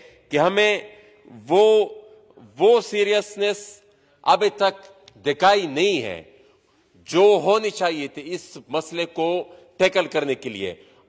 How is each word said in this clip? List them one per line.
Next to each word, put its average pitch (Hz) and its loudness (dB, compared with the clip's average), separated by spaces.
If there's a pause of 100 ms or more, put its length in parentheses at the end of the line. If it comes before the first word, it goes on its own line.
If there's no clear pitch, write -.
(320)
कि 147 0
हमें 196 0 (340)
वो, 196 2 (640)
वो 220 6
seriousness 202 -4 (420)
अभी 190 2
तक 196 -2 (420)
दिखाई 180 0
नहीं 160 -2
है 90 -12 (760)
जो 196 4
होनी 202 0
चाहिए 170 -6
थी 147 -14
इस 165 -14 (120)
मसले 165 -6
को 170 -6 (220)
tackle 185 0
करने 143 -4
के 123 -12
लिए। 95 -10 (240)